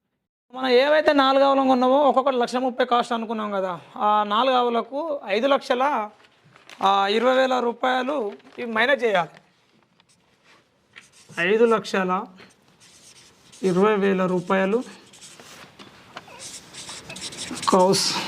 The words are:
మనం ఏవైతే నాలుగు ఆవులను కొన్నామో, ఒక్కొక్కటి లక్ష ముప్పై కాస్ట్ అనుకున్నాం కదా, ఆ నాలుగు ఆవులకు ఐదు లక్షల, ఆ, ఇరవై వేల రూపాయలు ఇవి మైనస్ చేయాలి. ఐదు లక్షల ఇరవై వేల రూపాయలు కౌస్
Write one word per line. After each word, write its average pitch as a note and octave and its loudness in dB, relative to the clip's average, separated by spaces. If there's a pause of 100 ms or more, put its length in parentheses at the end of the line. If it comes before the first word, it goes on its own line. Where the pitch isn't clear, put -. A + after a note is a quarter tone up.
(540)
మనం B3+ -4
ఏవైతే D4+ 4
నాలుగు C4+ 4
ఆవులను C4+ 2
కొన్నామో, B3+ 4
ఒక్కొక్కటి C4 2
లక్ష A#3+ -2
ముప్పై B3+ -2
కాస్ట్ A#3+ 0
అనుకున్నాం A3 -6
కదా, F#3 -4 (140)
ఆ G#3 2
నాలుగు A#3 0
ఆవులకు B3 -2
ఐదు A3 -2
లక్షల, B3+ -2 (720)
ఆ, G3 2
ఇరవై A3+ 0
వేల B3+ 0
రూపాయలు B3+ -4 (280)
ఇవి A#3+ -10
మైనస్ A#3 0
చేయాలి. F#3 0 (2000)
ఐదు G#3+ 4
లక్షల G3 0 (1400)
ఇరవై F#3+ 2
వేల F#3+ 0
రూపాయలు F#3+ -2 (2750)
కౌస్ F#3+ 2 (140)